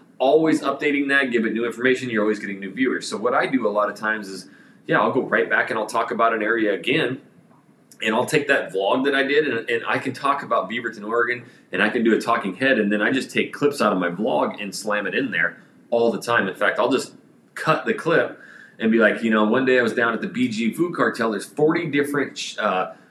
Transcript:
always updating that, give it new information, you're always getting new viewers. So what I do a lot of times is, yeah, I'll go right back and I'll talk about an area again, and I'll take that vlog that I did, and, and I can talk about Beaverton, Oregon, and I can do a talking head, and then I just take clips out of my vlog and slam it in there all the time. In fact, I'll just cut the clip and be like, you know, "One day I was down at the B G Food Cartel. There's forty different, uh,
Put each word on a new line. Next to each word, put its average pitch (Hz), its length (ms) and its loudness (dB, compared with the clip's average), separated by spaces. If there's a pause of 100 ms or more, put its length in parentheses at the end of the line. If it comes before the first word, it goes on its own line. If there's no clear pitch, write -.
(180)
always 151 440 4
updating 139 460 0
that, 139 240 2
give 113 120 2
it 104 100 -2
new 117 120 -2
information, 123 420 0
you're 110 140 0
always 107 160 0
getting 98 220 -8
new 98 100 -10
viewers. 117 380 -2
So 110 80 -6
what 120 180 0
I 160 120 0
do 127 200 0
a - 20 2
lot 104 200 0
of 104 80 -8
times 110 320 -4
is, 92 200 -14 (380)
yeah, 160 140 2
I'll 113 120 0
go 127 100 0
right 113 280 0
back 113 200 0
and 117 80 -2
I'll 107 80 -2
talk 117 260 -2
about 113 200 2
an 110 100 -2
area 110 300 2
again, 123 480 0 (800)
and 110 140 0
I'll 120 120 0
take 151 200 0
that 120 260 0
vlog 104 340 0
that 143 100 2
I 139 80 2
did, 147 240 2
and, 113 200 -4
and 117 200 -2
I 120 100 0
can 131 140 -6
talk 139 320 -2
about 107 260 -2
Beaverton, 110 340 -8
Oregon, 120 420 -2 (260)
and 95 100 0
I 107 60 4
can 113 160 0
do 110 120 6
a - 40 2
talking 110 340 -2
head, 131 240 2
and 101 140 2
then 107 100 0
I 113 80 2
just 131 220 -2
take 104 200 -2
clips - 300 0
out 107 100 4
of 92 60 0
my 90 100 0
vlog 110 540 -2
and 101 100 -10
slam 104 360 -4
it 104 80 -4
in 127 160 -2
there 85 280 -2 (300)
all 117 220 2
the 98 80 -4
time. 117 260 0
In 95 80 -4
fact, 98 240 0
I'll 120 140 2
just - 220 -2 (420)
cut - 280 0
the 226 100 0
clip - 460 0 (400)
and 113 120 2
be 113 60 4
like, 107 260 4
you 117 60 2
know, 110 140 4
"One 123 200 2
day 127 160 4
I - 20 4
was 110 100 0
down 117 220 0
at 104 60 -4
the 101 80 -6
B 120 200 -2
G 110 240 -2
Food 175 220 -2
Cartel. 113 380 0
There's 98 120 -4
forty 165 420 0
different, 143 760 -2
uh, 92 320 0 (180)